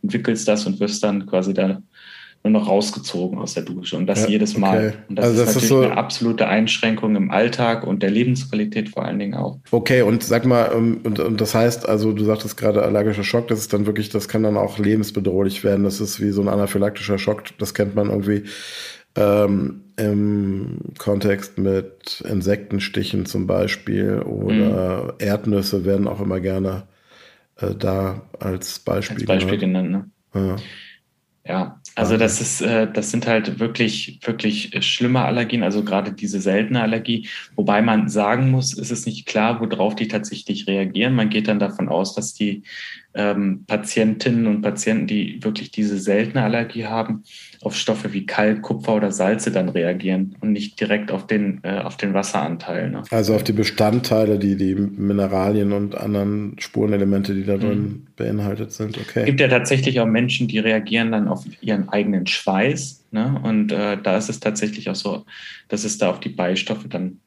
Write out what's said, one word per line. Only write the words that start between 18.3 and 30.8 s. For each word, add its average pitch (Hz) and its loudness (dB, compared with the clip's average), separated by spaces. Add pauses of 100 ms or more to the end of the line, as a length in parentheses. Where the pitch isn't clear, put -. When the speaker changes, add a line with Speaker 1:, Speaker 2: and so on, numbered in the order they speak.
Speaker 2:
ähm, 101 2 (160)
im 104 0 (200)
Kontext 101 0
mit - -2
Insektenstichen 101 -2
zum 95 -4
Beispiel 98 0
oder 101 0
Speaker 1:
Mhm. - -8
Speaker 2:
Erdnüsse 104 0
werden - 2
auch 98 -6
immer 95 -2
gerne, 95 -2 (760)
äh, 98 -2
da 95 -2 (180)
als 95 -6
Beispiel - -2
Speaker 1:
Als - -6
Beispiel 95 2
Speaker 2:
genannt. 92 0
Speaker 1:
genannt, 98 -4 (240)
ne? 98 0
Speaker 2:
Ja. 95 -2 (880)